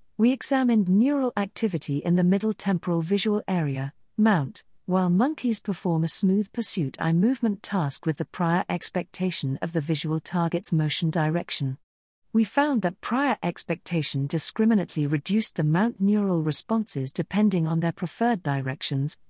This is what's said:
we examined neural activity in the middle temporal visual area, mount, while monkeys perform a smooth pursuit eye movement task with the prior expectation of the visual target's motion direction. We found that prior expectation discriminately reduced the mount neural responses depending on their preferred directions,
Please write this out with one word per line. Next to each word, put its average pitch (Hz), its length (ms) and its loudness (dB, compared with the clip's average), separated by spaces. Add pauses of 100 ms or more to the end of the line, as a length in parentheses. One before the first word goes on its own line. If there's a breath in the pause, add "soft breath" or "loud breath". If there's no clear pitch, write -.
(160)
we 240 160 4
examined 240 560 2
neural 254 480 2
activity 180 600 -2
in 175 180 2
the 180 80 4
middle 196 280 2
temporal 175 480 0
visual 202 460 0
area, 139 460 -2 (240)
mount, 196 480 2 (220)
while 180 220 2
monkeys 233 520 2
perform 170 420 -2
a 165 60 0
smooth 196 440 0
pursuit 170 460 -2
eye 165 140 0
movement 208 500 2
task 156 420 -2
with 156 120 0
the 156 80 -4
prior 170 440 0
expectation 175 920 -4
of 170 100 -6
the 165 100 0
visual 156 360 -2
target's 170 540 -2
motion 156 380 0
direction. 156 680 -2 (540)
We 226 100 4
found 285 400 0
that 180 180 -4
prior 262 400 0
expectation 160 840 -4
discriminately 170 800 0
reduced 156 480 -2
the 165 100 0
mount 185 360 2
neural 196 420 2
responses 156 720 -2
depending 180 560 0
on 165 120 0
their 165 120 0
preferred 226 500 -2
directions, 135 760 -2 (140)